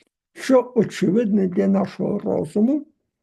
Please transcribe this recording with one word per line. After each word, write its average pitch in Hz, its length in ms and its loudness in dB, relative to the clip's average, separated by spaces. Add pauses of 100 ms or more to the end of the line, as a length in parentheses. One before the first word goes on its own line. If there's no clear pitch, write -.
(340)
що 247 420 0
очевидне 196 720 0
для 196 200 0
нашого 196 520 -2
розуму, 214 680 -2 (360)